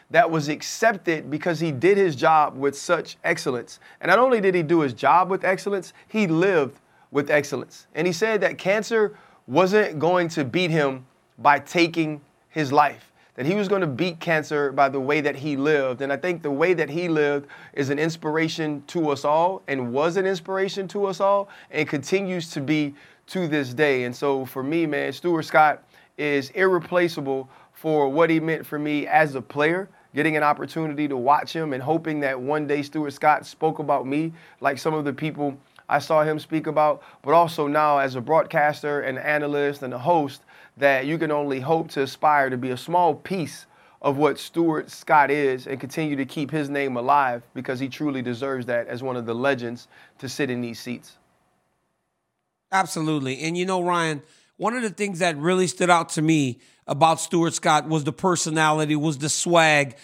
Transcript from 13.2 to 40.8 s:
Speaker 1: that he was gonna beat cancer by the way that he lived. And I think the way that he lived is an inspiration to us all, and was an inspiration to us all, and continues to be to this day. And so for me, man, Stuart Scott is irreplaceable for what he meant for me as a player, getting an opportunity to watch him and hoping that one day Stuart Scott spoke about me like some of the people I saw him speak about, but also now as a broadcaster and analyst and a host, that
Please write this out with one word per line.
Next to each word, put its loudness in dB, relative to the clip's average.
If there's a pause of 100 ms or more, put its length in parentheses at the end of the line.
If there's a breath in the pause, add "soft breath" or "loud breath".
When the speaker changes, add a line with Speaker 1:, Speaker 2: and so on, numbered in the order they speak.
Speaker 1:
that -6
he 2
was 0
gonna 0
beat -4
cancer 0
by 4
the -2
way 0
that 0
he -6
lived. 0
And -2
I -2
think -4
the -4
way 2
that -2
he -4
lived 0 (240 loud breath)
is -2
an -2
inspiration -4
to -2
us -2
all, 2
and -4
was 0
an 0
inspiration -4
to -2
us -4
all, 2 (240 loud breath)
and -2
continues -4
to -8
be -2 (340 soft breath)
to -4
this -2
day. 2
And -6
so 0
for -8
me, -2
man, -4
Stuart -2
Scott 4 (360 soft breath)
is 0
irreplaceable 0 (240 soft breath)
for 2
what 4
he 4
meant -4
for -8
me -4
as 2
a -6
player, 0 (260 soft breath)
getting 2
an 2
opportunity -2
to -4
watch 2
him -4
and -6
hoping -2
that -2
one -2
day 0
Stuart -6
Scott 2
spoke -4
about -2
me -2 (280 loud breath)
like 0
some -2
of -2
the -2
people -6 (300 soft breath)
I 2
saw 2
him 0
speak -6
about, 0 (200 loud breath)
but 2
also 4
now 4
as 0
a -6
broadcaster 0
and -4
analyst -2
and -8
a -8
host, 0 (340 soft breath)
that 4